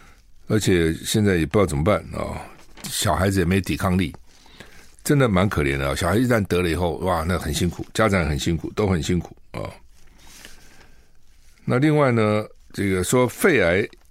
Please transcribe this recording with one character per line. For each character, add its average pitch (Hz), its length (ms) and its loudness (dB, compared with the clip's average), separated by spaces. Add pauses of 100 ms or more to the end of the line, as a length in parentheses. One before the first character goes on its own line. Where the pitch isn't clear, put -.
(480)
而 110 100 0
且 85 360 2
现 - 300 -2
在 95 120 4
也 78 100 0
不 107 120 0
知 101 40 4
道 92 40 2
怎 76 100 -2
么 73 80 0
办 95 140 2 (160)
啊， - 280 -8 (420)
小 - 300 -2
孩 98 160 2
子 98 80 0
也 90 60 2
没 92 160 2
抵 85 160 -4
抗 92 220 0
力， 90 160 -2 (880)
真 147 160 2
的 131 100 4
蛮 95 200 2
可 78 160 -2
怜 69 120 0
的 69 120 -2
啊。 69 80 -2
小 87 120 -2
孩 92 80 2
一 127 120 2
旦 113 180 2
得 90 160 0
了 87 60 0
以 80 80 0
后， 85 220 -2
哇， 85 280 -2
那 90 100 0
很 78 160 -4
辛 87 160 0
苦， - 240 -8
家 110 160 2
长 95 200 2
很 73 100 -2
辛 85 180 -2
苦， - 200 -6
都 107 100 0
很 90 160 0
辛 90 160 0
苦。 - 180 -10 (260)
啊。 - 80 -10 (1900)
那 123 140 0
另 151 180 2
外 139 160 4
呢， 107 320 2 (280)
这 101 160 -2
个 92 140 0
说 127 240 2
肺 139 340 2
癌 92 280 2 (220)